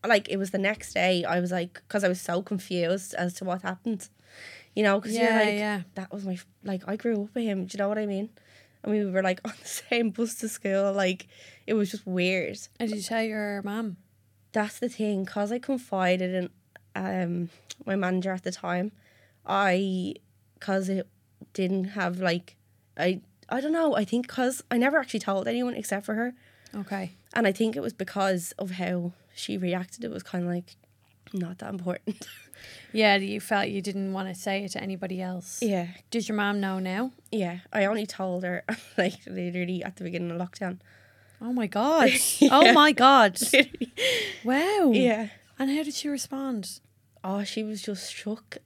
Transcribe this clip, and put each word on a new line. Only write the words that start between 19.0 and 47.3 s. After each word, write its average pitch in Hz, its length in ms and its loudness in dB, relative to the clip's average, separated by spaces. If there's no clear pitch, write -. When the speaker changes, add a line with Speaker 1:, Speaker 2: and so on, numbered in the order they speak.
Speaker 1:
I, 190 680 2
'cause 190 280 0
it 190 180 -2
didn't 190 320 0
have, 180 220 -2
like, 175 360 -2
I, 185 240 0
I 254 120 -2
don't 302 120 -2
know, 320 240 4
I 214 80 2
think 247 240 -2
'cause 254 420 -2
I 240 80 2
never 277 200 4
actually 254 220 -2
told 196 280 -2
anyone 240 260 -2
except 202 320 -6
for 214 80 -4
her. 240 200 -2
Speaker 2:
Okay. 190 380 -8
Speaker 1:
And 226 120 2
I 196 60 4
think 220 240 0
it - 40 -4
was 226 120 -4
because 190 680 -2
of 190 140 -6
how 180 400 -4
she - 220 -6
reacted. 185 480 -4
It 226 60 -6
was 190 120 -8
kinda 175 260 -4
like, 175 280 -6
not 180 260 -6
that - 140 -10
important. 185 600 -6
<laughs> - 40 -18
Speaker 2:
Yeah, 214 240 6
you 196 240 -2
felt 202 280 0
you 202 120 -4
didn't 190 320 -4
wanna 190 220 -6
say 196 300 -4
it 185 80 -8
to - 100 -8
anybody 185 400 -6
else. 185 400 -8
Speaker 1:
Yeah. 190 240 2
Speaker 2:
Did 233 180 -2
your 214 80 -2
mom 202 240 0
know 190 200 -2
now? 196 320 -2
Speaker 1:
Yeah, 180 280 -2
I 202 140 2
only 214 200 0
told 185 380 -4
her, 175 200 -4
<laughs> - 180 -6
like, 185 160 2
literally 180 580 -4
at 185 120 -8
the 185 80 -10
beginning 175 280 -4
of 170 60 -6
lockdown. 180 400 -6
Speaker 2:
Oh 233 120 -6
my 240 160 0
God. 269 420 6
Speaker 1:
<laughs> - 160 -2
Yeah. 277 120 10
Speaker 2:
Oh 254 200 10
my 294 200 10
God. 240 480 8
Speaker 1:
<laughs> - 120 0
Literally. 254 400 4
Speaker 2:
Wow. 320 480 4
Speaker 1:
Yeah. 226 360 4
Speaker 2:
And 269 120 0
how 302 120 0
did 285 120 -6
she - 140 -4
respond? 269 720 -6
Speaker 1:
Oh, 196 200 -2